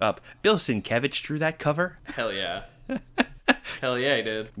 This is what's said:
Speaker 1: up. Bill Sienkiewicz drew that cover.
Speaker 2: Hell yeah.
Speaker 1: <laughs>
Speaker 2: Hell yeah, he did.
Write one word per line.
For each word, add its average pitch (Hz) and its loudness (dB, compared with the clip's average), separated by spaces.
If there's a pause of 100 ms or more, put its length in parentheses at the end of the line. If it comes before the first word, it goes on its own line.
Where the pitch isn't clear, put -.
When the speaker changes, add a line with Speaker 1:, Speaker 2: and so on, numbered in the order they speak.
Speaker 1:
up. 104 2 (200)
Bill 208 6
Sienkiewicz 120 0
drew 151 -2
that 160 0
cover. 165 0
Speaker 2:
Hell 113 -4
yeah. 95 -2 (240)
Speaker 1:
<laughs> 254 -4 (840)
Speaker 2:
Hell 127 0
yeah, 135 2
he 113 2
did. 110 -4 (100)